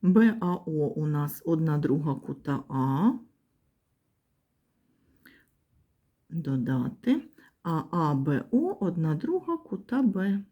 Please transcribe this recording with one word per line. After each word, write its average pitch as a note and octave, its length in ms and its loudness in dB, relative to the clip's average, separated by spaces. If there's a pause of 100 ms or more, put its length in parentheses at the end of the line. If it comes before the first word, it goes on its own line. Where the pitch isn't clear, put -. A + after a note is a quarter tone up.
Б A3 380 6
А F3+ 140 -2
О - 160 -8
у D3+ 360 -2
нас D3 380 -2
одна D#3+ 340 2
друга D3 360 0
кута - 540 -6
А. C3+ 440 0 (3250)
Додати. C3+ 960 -2 (400)
А D#3+ 280 -2
А D#3 240 2
Б C3+ 360 0
О F4 300 0
одна E3+ 340 0
друга E4+ 420 -4
кута B3 460 -4
Б. G3 500 0